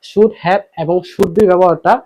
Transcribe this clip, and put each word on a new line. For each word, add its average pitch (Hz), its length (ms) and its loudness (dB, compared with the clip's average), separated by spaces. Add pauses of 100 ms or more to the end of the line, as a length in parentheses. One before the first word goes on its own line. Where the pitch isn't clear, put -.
should 208 240 0 (100)
have 190 200 -2 (200)
এবং 165 140 -4 (140)
should 190 260 -4
be 214 140 2
ব্যবহারটা 180 420 0 (140)